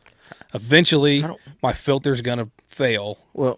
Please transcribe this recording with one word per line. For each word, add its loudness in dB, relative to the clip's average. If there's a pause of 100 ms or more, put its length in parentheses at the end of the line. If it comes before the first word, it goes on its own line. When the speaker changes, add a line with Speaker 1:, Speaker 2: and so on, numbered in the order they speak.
(540)
Speaker 1:
Eventually, 4
Speaker 2:
I -4
don't -12 (220)
Speaker 1:
my 0
filter's -2
gonna -4 (180)
fail, -4 (160)
Speaker 2:
Well, -2